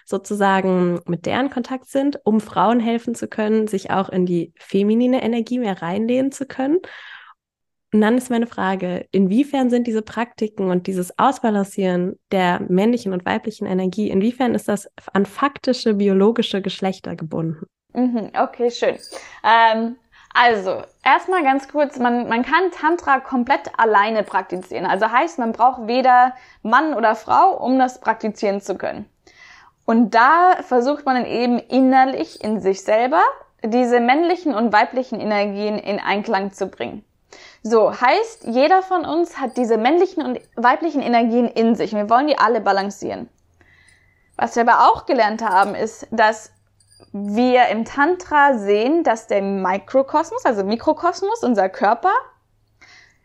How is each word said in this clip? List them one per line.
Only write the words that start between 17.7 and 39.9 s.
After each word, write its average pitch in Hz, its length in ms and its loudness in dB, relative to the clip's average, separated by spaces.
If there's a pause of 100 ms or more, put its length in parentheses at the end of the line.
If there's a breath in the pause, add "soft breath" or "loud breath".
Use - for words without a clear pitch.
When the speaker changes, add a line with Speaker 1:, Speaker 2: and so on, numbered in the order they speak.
Speaker 2:
Mhm, 240 460 -2
okay, 240 320 0
schön. 214 260 -2 (460 loud breath)
Ähm, 226 540 2 (360 soft breath)
also, 208 500 2 (200)
erstmal 339 400 2
ganz 269 240 0
kurz, 285 320 -2
man, 240 300 0
man 233 140 0
kann 330 280 0
Tantra 302 480 0
komplett 262 580 -2
alleine 214 460 2
praktizieren. 185 640 -6
Also 190 260 0
heißt, 320 260 -2
man 226 140 -2
braucht 240 360 0
weder 247 460 4 (300 loud breath)
Mann 269 300 2
oder 220 220 2
Frau, 320 420 2
um 254 200 0
das 254 220 0
praktizieren 208 600 -4
zu 190 160 -8
können. - 280 -8 (800 soft breath)
Und 226 320 2
da 330 460 4
versucht 262 440 -2
man 262 100 0
dann 240 100 -2
eben 240 340 -2
innerlich 262 800 0
in 214 200 -4
sich 196 220 -2
selber, 247 380 2 (400)
diese 240 380 2
männlichen 311 560 0
und 220 160 0
weiblichen 240 480 0
Energien 208 580 -2
in 202 220 -6
Einklang 202 540 -4
zu 190 140 -6
bringen. - 360 -10 (600 loud breath)
So, 220 280 4
heißt, 302 540 0
jeder 302 360 4
von 370 240 -2
uns 330 340 -4
hat 269 180 -6
diese 226 200 2
männlichen 320 480 0